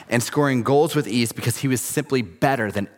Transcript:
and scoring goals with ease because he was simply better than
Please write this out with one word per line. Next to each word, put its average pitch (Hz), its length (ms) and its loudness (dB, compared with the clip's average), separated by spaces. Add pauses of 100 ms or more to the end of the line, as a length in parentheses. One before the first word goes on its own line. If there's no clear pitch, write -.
(100)
and 117 120 2
scoring 135 400 0
goals 143 320 2
with 151 140 0
ease 117 240 0
because - 260 -4
he 139 100 -2
was 127 120 0
simply - 400 -2
better 110 500 -2
than 98 280 -4